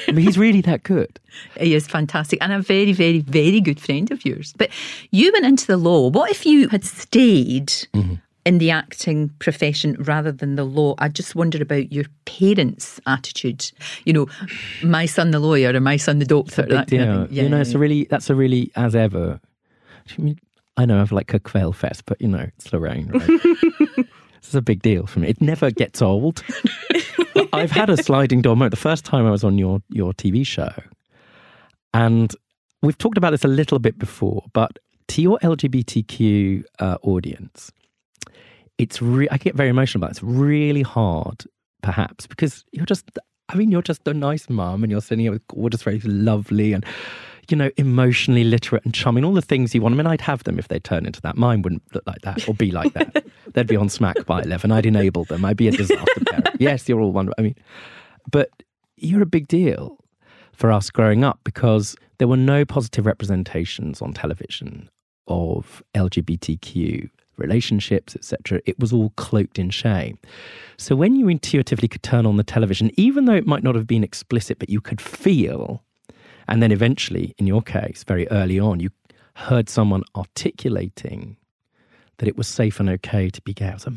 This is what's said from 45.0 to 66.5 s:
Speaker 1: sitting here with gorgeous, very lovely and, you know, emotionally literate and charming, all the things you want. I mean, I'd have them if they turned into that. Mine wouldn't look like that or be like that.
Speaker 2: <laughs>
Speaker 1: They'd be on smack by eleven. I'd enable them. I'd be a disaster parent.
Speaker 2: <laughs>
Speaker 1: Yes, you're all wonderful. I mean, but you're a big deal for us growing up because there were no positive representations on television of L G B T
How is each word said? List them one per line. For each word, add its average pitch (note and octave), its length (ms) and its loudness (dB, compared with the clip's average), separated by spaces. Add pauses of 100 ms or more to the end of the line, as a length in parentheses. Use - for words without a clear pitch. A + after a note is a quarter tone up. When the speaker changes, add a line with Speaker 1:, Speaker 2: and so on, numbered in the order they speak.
Speaker 1:
sitting A2+ 200 -4
here A2+ 100 0
with G#2+ 160 -8
gorgeous, A#2 340 -4
very G#2+ 180 -4
lovely G#2+ 720 0
and, F#2+ 120 -2 (640)
you D#3+ 80 2
know, C3+ 180 0
emotionally B2+ 680 4
literate A#2 420 0
and A#2 80 -4
charming, B2 300 0
all F#3+ 100 0
the F3+ 80 2
things B2+ 320 0
you A#2 80 2
want. A#2 120 2
I C#3 40 2
mean, D#3 80 0
I'd E3 160 0
have C#3 220 -4
them F2 140 -4
if - 100 -8
they E2+ 100 -4
turned E2 280 -4
into - 160 -12
that. D#2 140 -6
Mine A#2 260 2
wouldn't F2 200 -4 (100)
look - 140 -8
like - 160 -12
that - 260 -8
or A2 60 -4
be G#2 160 0
like F2 240 -2
that. - 360 -6
Speaker 2:
<laughs> - 40 -20 (180)
Speaker 1:
They'd B2 140 0
be G#2+ 100 0
on G2+ 120 2
smack - 380 -2
by F2 160 -2
eleven. F2+ 280 -4
I'd A2 160 2
enable G2 380 2
them. F2+ 200 -4
I'd G2 120 0
be A2+ 100 2
a E3 60 4
disaster C4+ 520 0
parent. - 280 -2
Speaker 2:
<laughs> C#4 80 -12
Speaker 1:
Yes, C3+ 280 0
you're A#2 120 0
all G#2 100 0
wonderful. F#2+ 280 -2
I A2+ 40 -2
mean, G#2 140 -2 (760)
but C#3+ 200 0 (460)
you're F#3 260 0
a F#3 40 2
big E3 220 -2
deal E3 480 0 (560)
for - 180 2
us G2+ 200 0
growing A2+ 340 4
up - 180 -2
because A2 540 0 (220)
there B2 100 2
were B2+ 80 4
no C#3 300 4
positive A#2 400 -4
representations F#2 960 -4
on C#2+ 100 -8
television - 760 -10 (380)
of E2+ 560 -6 (120)
L F#2+ 140 0
G F2+ 120 -2
B E2+ 160 -4
T D#2+ 220 -8